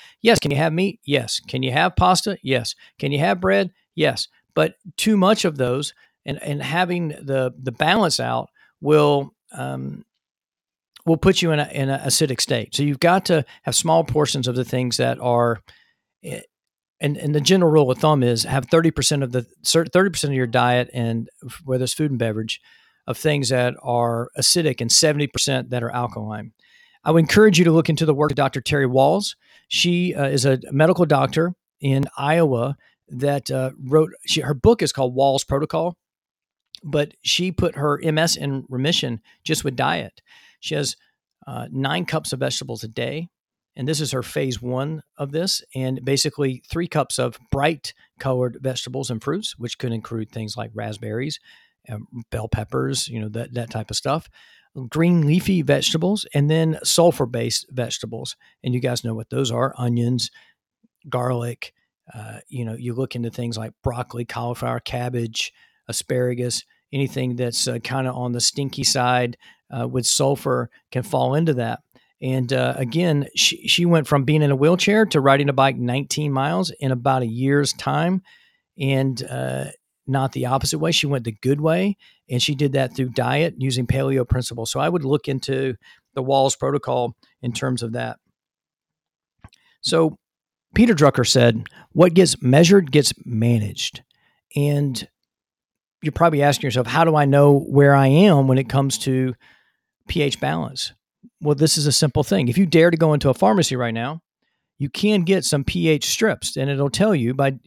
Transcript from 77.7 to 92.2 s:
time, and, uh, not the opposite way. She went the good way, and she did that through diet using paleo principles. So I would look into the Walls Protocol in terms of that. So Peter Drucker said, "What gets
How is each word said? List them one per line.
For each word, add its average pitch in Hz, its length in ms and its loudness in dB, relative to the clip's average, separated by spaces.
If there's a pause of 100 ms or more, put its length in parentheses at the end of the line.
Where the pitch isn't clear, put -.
time, 165 500 -2 (540)
and, 135 460 0
uh, 131 420 -6 (440)
not 135 220 -2
the 127 140 -6
opposite 135 340 -2
way. 165 140 -2
She - 120 0
went 135 200 -2
the 117 80 -6
good 135 260 -2
way, 175 380 0 (320)
and 123 120 0
she 151 140 -2
did 139 160 0
that 131 240 -2
through 127 140 -2
diet 127 480 -2
using 131 280 -2
paleo 135 420 0
principles. 120 440 -4
So 135 80 -4
I 143 80 0
would 170 160 -2
look 139 240 0
into 135 480 -4 (400)
the 135 80 -4
Walls 135 320 2
Protocol 135 600 -4 (260)
in 123 100 -6
terms 127 320 -4
of 113 80 -6
that. 117 260 -8 (1600)
So 165 360 0 (560)
Peter 233 220 6
Drucker 139 320 4
said, 117 400 4 (240)
"What 175 220 6
gets 170 280 4